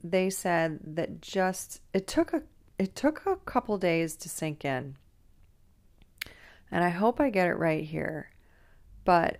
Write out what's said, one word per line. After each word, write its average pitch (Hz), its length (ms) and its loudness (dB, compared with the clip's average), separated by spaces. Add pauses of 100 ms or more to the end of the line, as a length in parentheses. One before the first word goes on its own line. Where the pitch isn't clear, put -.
they 185 260 2
said 165 500 0 (160)
that - 260 -4
just, - 600 -2 (120)
it 190 140 0
took - 260 0
a, 320 100 -2 (340)
it 190 180 -2
took 311 300 0
a 381 100 2
couple 226 420 -2
days 165 400 0
to - 120 -14
sink 151 360 -6
in. 139 300 -4 (1800)
And 175 120 2
I 175 60 4
hope 202 300 2
I 285 100 4
get 190 180 4
it 170 80 2
right 156 280 0
here. 160 480 -6 (720)
But 170 360 4